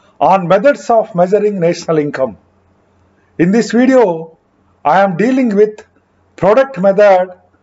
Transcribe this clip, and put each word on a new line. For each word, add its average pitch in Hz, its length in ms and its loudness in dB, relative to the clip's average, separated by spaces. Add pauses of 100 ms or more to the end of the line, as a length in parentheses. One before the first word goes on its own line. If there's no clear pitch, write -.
(220)
on 175 260 0
methods 208 440 0
of 226 240 -2
measuring 196 440 0
national 170 380 -2
income. 131 400 -6 (1000)
In 175 100 2
this 220 220 0
video, 220 680 0 (480)
I 165 160 2
am 190 160 -2
dealing 247 380 -2
with 214 320 -2 (480)
product 220 420 0
method, 190 540 2 (320)